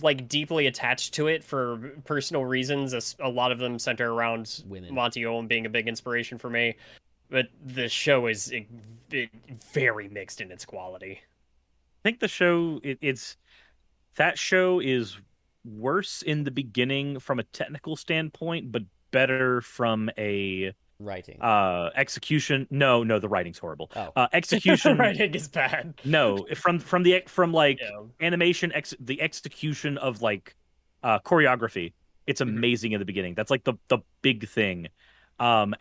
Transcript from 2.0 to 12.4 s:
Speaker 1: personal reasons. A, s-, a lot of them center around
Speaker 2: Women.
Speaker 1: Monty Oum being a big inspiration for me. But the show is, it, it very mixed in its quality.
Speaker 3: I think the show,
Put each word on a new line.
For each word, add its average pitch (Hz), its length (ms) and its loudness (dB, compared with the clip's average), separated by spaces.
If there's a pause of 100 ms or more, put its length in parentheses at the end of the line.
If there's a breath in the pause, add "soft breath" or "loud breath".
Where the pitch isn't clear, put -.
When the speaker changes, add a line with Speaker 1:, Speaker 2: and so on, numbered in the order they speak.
Speaker 1:
personal 143 400 -2
reasons. 131 480 0
A, 123 40 0
s-, - 220 -6
a 139 80 -2
lot 123 240 2
of 120 60 -2
them 123 220 -4
center 117 340 -2
around 113 540 -2
Speaker 2:
Women. 92 260 -12
Speaker 1:
Monty 120 320 -2
Oum 113 220 -4
being 113 180 0
a 110 40 -4
big 113 180 -2
inspiration 117 500 -6
for 120 140 -8
me. 117 240 0 (560 loud breath)
But 131 160 0 (180)
the 123 240 -4
show 127 380 2
is, 110 240 -2
it, 110 160 -8 (420)
it 127 220 -4 (420)
very 110 360 0
mixed 101 320 -12
in 92 100 -12
its - 120 -14
quality. 92 600 -14
Speaker 3:
I - 800 -20
think 226 160 0
the 220 80 -2
show, 170 560 2